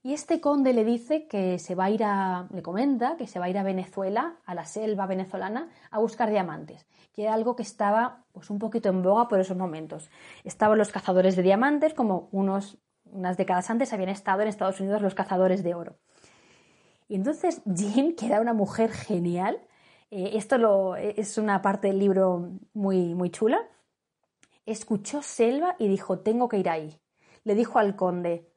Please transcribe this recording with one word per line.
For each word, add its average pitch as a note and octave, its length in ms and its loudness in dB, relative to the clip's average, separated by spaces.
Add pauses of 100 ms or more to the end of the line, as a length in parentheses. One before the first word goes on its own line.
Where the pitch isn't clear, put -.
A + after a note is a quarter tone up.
Y C4 120 -6
este D#4+ 260 -2
conde C#4+ 340 4
le A3 120 4
dice A#3+ 420 0
que F#3 320 -2
se F3+ 160 -6
va F#3 100 2
a G3 40 2
ir G#3+ 160 0
a, F#3+ 480 -2
le F3+ 80 -8
comenta B3 560 0
que A#3 100 -8
se - 100 -10
va F3+ 80 -4
a F3+ 40 -2
ir F#3+ 80 -2
a G3 60 -2
Venezuela, G3 800 -4
a F3+ 100 -10
la E3 100 -10
selva G#3 420 -4
venezolana, F#3+ 640 -6 (220)
a G#3+ 80 -4
buscar A3+ 300 0
diamantes, D#3+ 580 -4 (240)
que G#3 120 -8
era A3 100 0
algo A3+ 240 0
que A#3 60 -6
estaba, A3 680 0
pues, - 180 -20
un G#3 100 -4
poquito A3+ 280 -2
en F#3 140 2
boga G#3 260 4
por G3 140 4
esos F#3 160 -2
momentos. D#3+ 520 -8 (360)
Estaban G#3+ 320 4
los G#3 160 2
cazadores F#3 420 4
de F3+ 80 2
diamantes, C#4 500 4
como G3 380 -2
unos, G3 460 -2 (340)
unas F#3 240 -4
décadas F3+ 340 0
antes A#3 220 0
habían F#3+ 180 -2
estado G3 320 0
en G#3+ 60 2
Estados G3 320 -2
Unidos G3+ 220 0
los F#3+ 140 0
cazadores F#3 480 2
de E3+ 120 -2
oro. E3+ 220 -14 (1120)
Y G#3 60 -6
entonces D4+ 500 -2
Jean, G#3+ 480 2
que A3+ 140 -6
era A#3+ 120 4
una A#3 140 2
mujer A3 380 0
genial, F3+ 680 -2 (520)
eh, G3 240 -6
esto A3 220 0
lo, G3 380 4
es G3+ 420 -4
una G3+ 240 0
parte G3 280 2
del F#3+ 100 0
libro F#3 520 2 (220)
muy, F#3+ 420 0
muy F3+ 160 -2
chula, C4 280 2 (1080)
escuchó A3 560 -6
selva C#4+ 560 0
y G#3+ 120 0
dijo: F#3+ 300 -2
"Tengo A#3+ 280 0
que A3 100 -2
ir F#3 120 0
ahí". D#3 300 -6 (440)
Le G#3 100 0
dijo A#3 260 2
al G3+ 160 2
conde F3 600 -2